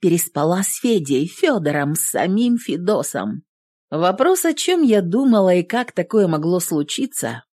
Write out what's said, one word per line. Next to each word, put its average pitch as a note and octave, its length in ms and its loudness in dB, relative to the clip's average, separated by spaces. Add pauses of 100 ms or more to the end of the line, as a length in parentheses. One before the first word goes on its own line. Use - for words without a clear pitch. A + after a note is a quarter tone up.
переспала E3+ 600 0
с - 200 -4
Федей, D3+ 440 0
Федором, D3+ 680 -2
с - 60 -4
самим A3+ 560 0
Федосом. D#3 840 -4 (480)
Вопрос, G3 520 2
о E4 100 0
чем F4 280 0
я A3 200 4
думала G3 540 4
и F3 80 2
как A#3+ 280 -4
такое F#3 360 0
могло E3 320 0
случиться, D3 840 -4 (160)